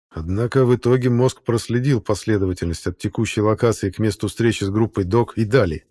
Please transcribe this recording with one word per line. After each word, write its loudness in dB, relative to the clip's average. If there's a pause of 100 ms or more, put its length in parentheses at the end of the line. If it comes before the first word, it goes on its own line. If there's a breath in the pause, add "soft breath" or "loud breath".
(100)
Однако -2
в 4
итоге 2
мозг 0
проследил 0
последовательность -2
от -4
текущей -2
локации 0
к -12
месту -2
встречи 0
с -2
группой -2
ДОК 0
и 0
далее. 0